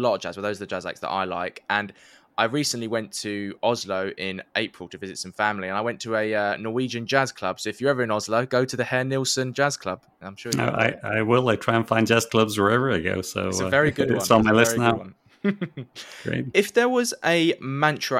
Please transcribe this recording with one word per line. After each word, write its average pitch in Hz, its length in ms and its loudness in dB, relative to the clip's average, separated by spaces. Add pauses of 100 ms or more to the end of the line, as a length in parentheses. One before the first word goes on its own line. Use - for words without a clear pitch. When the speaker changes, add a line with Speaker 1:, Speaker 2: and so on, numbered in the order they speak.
Speaker 1:
lot 110 60 4
of 95 80 -2
jazz, 87 140 -8
but 98 80 -6
those 104 140 -2
are 98 80 -10
the - 20 -10
jazz 92 180 -6
acts - 140 -8
that - 100 -6
I 95 160 -2
like. 90 460 -6
And 104 200 0 (440)
I 110 100 4
recently 117 420 -2
went 110 240 -4 (100)
to 101 400 -6
Oslo 98 560 0
in 95 240 -6 (140)
April 98 340 -6
to - 80 -16
visit 95 220 -12
some 92 120 -12
family, 104 360 -2
and 95 100 -4
I 104 40 0
went 113 200 -4
to 113 140 -4
a, 107 180 0
uh, 104 240 0
Norwegian 117 480 -4
jazz 135 260 0
club. 92 280 -6
So 107 100 -6
if 107 100 -8
you're 135 120 2
ever 127 100 -2
in 117 80 -2
Oslo, 107 380 0
go 127 180 0
to 131 100 -6
the 120 80 -2
Herr 127 200 -2
Nilsen 131 500 -2
Jazz 139 240 0
Club. 92 260 -8 (160)
I'm 98 160 -14
sure 117 160 -10
you 127 60 2
Speaker 2:
No, 123 120 0
I, 113 340 2
I 107 180 -2
will. 120 280 4
I 107 80 4
try - 180 0
and 113 120 2
find 113 200 4
jazz 113 180 4
clubs 110 320 2
wherever 120 340 4
I 90 100 2
go. 92 200 0
So, 92 280 -4
Speaker 1:
It's 92 100 -4
a 92 80 -2
Speaker 2:
uh, - 20 -4
Speaker 1:
very 143 220 4
good - 200 0
Speaker 2:
<laughs> 120 60 2
it's 98 140 0
Speaker 1:
one. 110 160 8
Speaker 2:
on 107 80 6
my 113 60 8
Speaker 1:
It's 113 120 4
a 113 40 0
Speaker 2:
list - 0 -
Speaker 1:
very 117 140 4
good 113 60 -2
Speaker 2:
now. 95 60 -12
Speaker 1:
one. 95 120 -18 (280)
<laughs> 185 800 -6
Speaker 2:
Great. 127 220 -2 (100)
Speaker 1:
If 202 180 2
there 240 160 4
was 247 240 0 (100)
a 165 380 2
mantra 139 580 -2